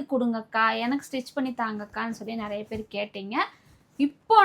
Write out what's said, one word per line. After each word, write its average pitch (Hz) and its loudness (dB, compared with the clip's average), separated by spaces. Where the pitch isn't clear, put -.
கொடுங்கக்கா, 226 0
எனக்கு 277 -2
ஸ்டிச் 254 -6
பண்ணி 262 -2
தாங்கக்கான்னு" 220 -6
சொல்லி 226 -8
நிறைய 208 -6
பேர் 214 -6
கேட்டீங்க. 208 -6
இப்போ 294 2